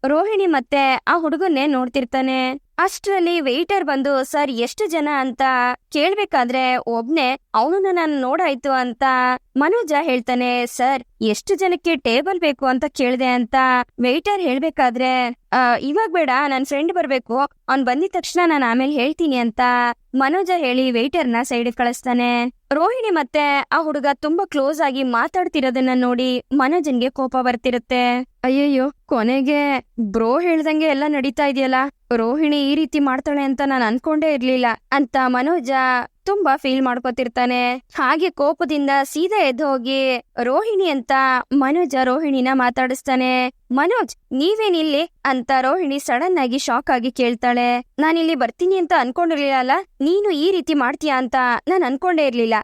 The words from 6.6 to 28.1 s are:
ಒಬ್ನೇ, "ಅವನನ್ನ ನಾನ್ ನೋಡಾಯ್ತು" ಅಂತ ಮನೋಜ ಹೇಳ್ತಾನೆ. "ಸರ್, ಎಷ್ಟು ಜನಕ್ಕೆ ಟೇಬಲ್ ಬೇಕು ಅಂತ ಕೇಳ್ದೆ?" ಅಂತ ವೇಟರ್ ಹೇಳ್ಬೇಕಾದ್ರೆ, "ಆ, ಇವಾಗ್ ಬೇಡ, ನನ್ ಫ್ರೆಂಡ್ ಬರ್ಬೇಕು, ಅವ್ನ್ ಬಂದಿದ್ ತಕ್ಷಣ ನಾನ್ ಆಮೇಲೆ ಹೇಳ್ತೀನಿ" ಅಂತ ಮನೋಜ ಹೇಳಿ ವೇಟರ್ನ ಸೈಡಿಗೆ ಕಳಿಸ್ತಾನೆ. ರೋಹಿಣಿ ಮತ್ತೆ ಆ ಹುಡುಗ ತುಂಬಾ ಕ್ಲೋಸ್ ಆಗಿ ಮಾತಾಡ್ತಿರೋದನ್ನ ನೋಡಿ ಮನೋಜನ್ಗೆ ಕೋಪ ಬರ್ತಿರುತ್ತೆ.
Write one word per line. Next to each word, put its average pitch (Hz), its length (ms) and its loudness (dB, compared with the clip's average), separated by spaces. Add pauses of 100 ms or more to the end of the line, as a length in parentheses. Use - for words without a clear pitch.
ಒಬ್ನೇ, 254 640 -2 (140)
"ಅವನನ್ನ 339 380 2
ನಾನ್ 311 300 0
ನೋಡಾಯ್ತು" 277 500 -2
ಅಂತ 254 320 -2 (540)
ಮನೋಜ 320 440 0
ಹೇಳ್ತಾನೆ. 247 640 -2
"ಸರ್, 247 380 -2 (180)
ಎಷ್ಟು 220 340 0
ಜನಕ್ಕೆ 349 400 0
ಟೇಬಲ್ 311 440 0
ಬೇಕು 294 260 0
ಅಂತ 254 220 0
ಕೇಳ್ದೆ?" 254 380 0
ಅಂತ 247 300 0 (440)
ವೇಟರ್ 320 420 0
ಹೇಳ್ಬೇಕಾದ್ರೆ, 254 960 0 (160)
"ಆ, 247 220 4
ಇವಾಗ್ 320 380 -2
ಬೇಡ, 320 160 2 (180)
ನನ್ 269 180 -2
ಫ್ರೆಂಡ್ 302 280 -2
ಬರ್ಬೇಕು, 269 440 -2
ಅವ್ನ್ 269 480 -2
ಬಂದಿದ್ 285 260 0
ತಕ್ಷಣ - 340 -4
ನಾನ್ 302 260 2
ಆಮೇಲೆ 262 200 0
ಹೇಳ್ತೀನಿ" 285 460 0
ಅಂತ 233 240 -2 (540)
ಮನೋಜ 330 400 0
ಹೇಳಿ 262 360 0
ವೇಟರ್ನ 254 500 0
ಸೈಡಿಗೆ 240 340 -2
ಕಳಿಸ್ತಾನೆ. 240 840 0 (140)
ರೋಹಿಣಿ 440 360 0
ಮತ್ತೆ 285 640 0
ಆ 320 120 0
ಹುಡುಗ 294 300 -2
ತುಂಬಾ 320 320 -2
ಕ್ಲೋಸ್ 294 360 -2
ಆಗಿ 269 220 0
ಮಾತಾಡ್ತಿರೋದನ್ನ 262 880 0
ನೋಡಿ 247 500 0 (100)
ಮನೋಜನ್ಗೆ 277 560 0
ಕೋಪ 262 320 -4
ಬರ್ತಿರುತ್ತೆ. 247 840 -2 (160)